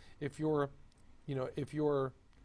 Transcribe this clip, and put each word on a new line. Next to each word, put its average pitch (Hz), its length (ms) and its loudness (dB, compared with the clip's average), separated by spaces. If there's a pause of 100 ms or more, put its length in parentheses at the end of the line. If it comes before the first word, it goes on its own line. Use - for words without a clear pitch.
(200)
if 147 180 -4
you're, 151 320 2 (560)
you 139 80 -2
know, 127 220 -2
if 143 180 -4
you're 143 380 2 (320)